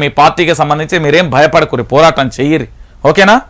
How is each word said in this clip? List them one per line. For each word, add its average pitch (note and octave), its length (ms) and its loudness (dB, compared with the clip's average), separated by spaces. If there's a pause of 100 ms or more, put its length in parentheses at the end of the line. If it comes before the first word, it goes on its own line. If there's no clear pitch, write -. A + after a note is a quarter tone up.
మీ D3 60 -2 (120)
పార్టీకి D#3+ 340 0
సంబంధించి D3+ 520 -4
మీరేం D#3 280 0
భయపడకుర్రి, D3 600 0
పోరాటం C#3+ 440 2
చెయ్యిరి. C#3+ 300 -2 (420)
ఓకేనా? G3 400 2